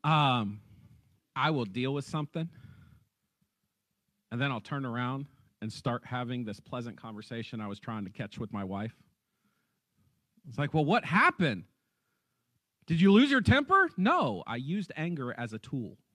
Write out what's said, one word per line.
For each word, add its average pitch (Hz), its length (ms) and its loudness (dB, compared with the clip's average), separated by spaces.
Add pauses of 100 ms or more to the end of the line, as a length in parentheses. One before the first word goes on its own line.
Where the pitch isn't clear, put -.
Um, 127 580 2 (720)
I 143 160 2
will 131 140 0
deal 123 280 -4
with 143 120 -4
something, 160 440 -6 (1800)
and 120 100 -4
then 139 100 0
I'll 110 100 -6
turn 139 240 -6
around 123 420 -4 (340)
and 107 100 -8
start 120 340 -6
having 123 380 -6
this 104 160 -8
pleasant 117 400 -12
conversation 110 640 -10
I 104 60 -8
was 101 120 -10
trying 107 260 -8
to 92 60 -12
catch - 280 -12
with 113 120 -8
my 101 120 -6
wife. 98 320 -6 (1500)
It's 120 100 -10
like, 143 160 -2
"Well, 151 120 2
what 208 200 2
happened? 170 600 2 (1200)
Did 165 160 2
you 196 100 8
lose 254 180 8
your 262 120 4
temper?" 294 560 6
No, 185 500 2
I 117 80 -6
used 165 400 -6
anger 151 420 -4
as 113 160 -6
a 110 60 -8
tool. 120 380 -8 (160)